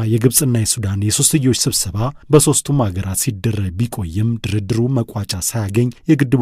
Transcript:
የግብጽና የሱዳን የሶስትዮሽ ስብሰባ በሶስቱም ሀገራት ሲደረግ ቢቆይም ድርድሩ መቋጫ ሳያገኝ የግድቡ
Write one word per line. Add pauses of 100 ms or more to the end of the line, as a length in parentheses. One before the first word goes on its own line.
የግብጽና
የሱዳን
የሶስትዮሽ
ስብሰባ (300)
በሶስቱም
ሀገራት
ሲደረግ
ቢቆይም
ድርድሩ
መቋጫ
ሳያገኝ (160)
የግድቡ